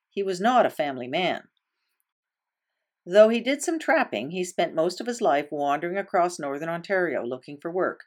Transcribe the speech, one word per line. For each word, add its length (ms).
He 140
was 180
not 240
a 60
family 360
man. 360
Though 240
he 120
did 220
some 160
trapping, 520
he 120
spent 320
most 280
of 40
his 140
life 300
wandering 480
across 400
northern 320
Ontario 520
looking 380
for 100
work, 360